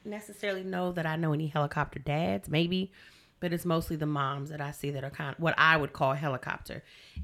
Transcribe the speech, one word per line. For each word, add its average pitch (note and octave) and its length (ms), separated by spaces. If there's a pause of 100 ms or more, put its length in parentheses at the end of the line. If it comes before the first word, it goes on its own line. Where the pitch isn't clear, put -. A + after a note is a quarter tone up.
necessarily G#3 600
know F3+ 280
that E3+ 140
I D#3+ 100
know E3 160
any D#3 160
helicopter C#3+ 520
dads, F3 480
maybe, F3 440 (480)
but F3 120
it's E3+ 120
mostly E3 320
the D3+ 100
moms C#3+ 440
that D3 100
I C#3+ 120
see C#3+ 180
that C3+ 140
are C#3 60
kind C#3+ 240
of - 60
what E3 180
I D#3+ 180
would C#3+ 160
call C3+ 220
helicopter. - 680 (420)